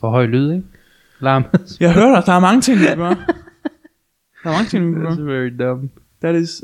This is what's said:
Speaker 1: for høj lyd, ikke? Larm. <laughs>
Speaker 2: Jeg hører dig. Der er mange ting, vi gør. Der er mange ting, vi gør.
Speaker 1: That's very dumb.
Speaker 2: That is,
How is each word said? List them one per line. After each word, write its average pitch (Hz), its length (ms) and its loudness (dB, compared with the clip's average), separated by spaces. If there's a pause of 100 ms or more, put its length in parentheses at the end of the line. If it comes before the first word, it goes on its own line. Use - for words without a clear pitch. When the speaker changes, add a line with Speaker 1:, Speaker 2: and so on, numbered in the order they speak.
Speaker 1:
for 113 100 -4
høj 120 160 2
lyd, 131 260 0
ikke? 185 120 -6 (560)
Larm. 135 240 0 (200)
<laughs> - 160 -20
Speaker 2:
Jeg 170 140 4
hører 226 200 6
dig. 180 120 2
Der 190 60 4
er 180 80 4
mange 196 200 4
ting, 247 200 2
vi 170 40 6
gør. 160 120 2
Der 170 180 -2 (1300)
er 165 80 -6
mange 208 160 -2
ting, 175 280 -2
vi 160 40 -6
gør. 160 100 -6
Speaker 1:
That's 160 100 -4
very 135 380 -4
dumb. 127 320 -6 (320)
Speaker 2:
That 165 120 -2
is, 170 300 -4